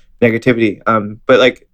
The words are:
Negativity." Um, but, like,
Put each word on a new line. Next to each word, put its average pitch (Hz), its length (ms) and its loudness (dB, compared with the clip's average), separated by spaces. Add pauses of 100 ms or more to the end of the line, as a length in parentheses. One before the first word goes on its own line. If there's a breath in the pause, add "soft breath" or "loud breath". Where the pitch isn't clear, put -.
(200)
Negativity." 117 640 0
Um, 107 400 -4
but, 123 140 2
like, - 340 0